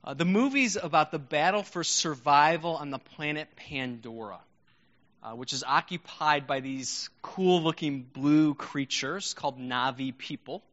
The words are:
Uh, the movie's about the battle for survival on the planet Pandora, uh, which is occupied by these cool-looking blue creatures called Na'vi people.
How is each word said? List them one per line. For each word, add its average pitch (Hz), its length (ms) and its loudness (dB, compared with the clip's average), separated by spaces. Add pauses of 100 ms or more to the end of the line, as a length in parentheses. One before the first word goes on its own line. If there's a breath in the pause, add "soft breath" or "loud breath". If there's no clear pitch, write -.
Uh, 139 80 -8
the 160 140 2
movie's 247 500 4
about 156 340 2
the 160 80 -4
battle 156 440 2
for 175 200 -6
survival 156 920 2
on 143 140 -8
the 135 80 -6
planet 151 580 -6
Pandora, 117 800 -10 (840)
uh, 110 80 -12
which 123 240 -8
is 127 120 -6
occupied 147 800 0
by 139 140 -2
these 135 480 -8 (140)
cool-looking 165 800 2 (100)
blue 147 400 4
creatures 139 800 -6
called 131 260 -6
Na'vi 127 600 -4
people. - 440 -12 (100)